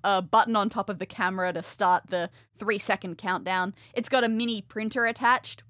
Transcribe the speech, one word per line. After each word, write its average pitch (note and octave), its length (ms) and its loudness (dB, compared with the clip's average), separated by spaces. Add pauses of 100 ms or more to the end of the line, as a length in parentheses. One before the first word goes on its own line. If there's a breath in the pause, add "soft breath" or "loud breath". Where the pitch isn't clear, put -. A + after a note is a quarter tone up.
a G3 180 2
button A3+ 340 4
on G3+ 120 2
top A3 200 -4
of G3 120 -6
the F#3+ 60 -6
camera F#3 460 -2
to E3 100 -6
start F3+ 460 2
the F3 220 -4 (280 soft breath)
three-second G3 600 0
countdown. F#3 560 -2 (200 soft breath)
It's A#3 140 -4
got B3+ 160 4
a A#3 40 2
mini A3+ 340 -2
printer A3 440 -4
attached, A#3+ 640 0